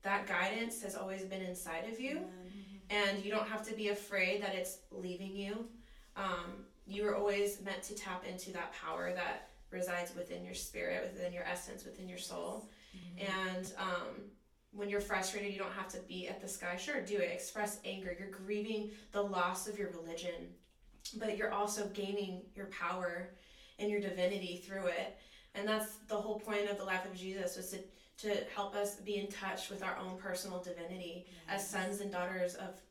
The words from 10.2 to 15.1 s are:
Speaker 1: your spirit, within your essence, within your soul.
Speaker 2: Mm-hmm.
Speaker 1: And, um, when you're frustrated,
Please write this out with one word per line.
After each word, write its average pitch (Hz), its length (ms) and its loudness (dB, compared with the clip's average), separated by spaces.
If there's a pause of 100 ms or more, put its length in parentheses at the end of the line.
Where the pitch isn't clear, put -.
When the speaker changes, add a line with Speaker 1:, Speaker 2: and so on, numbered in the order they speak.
Speaker 1:
your 180 100 -6
spirit, 180 580 0
within 180 200 0
your 180 120 -2
essence, 180 400 -4
within 185 240 -8
your 180 100 -6
soul. - 500 -4 (280)
Speaker 2:
Mm-hmm. 190 520 0
Speaker 1:
And, 185 300 -2
um, 185 280 0 (640)
when 202 160 -2
you're 202 120 4
frustrated, 202 520 2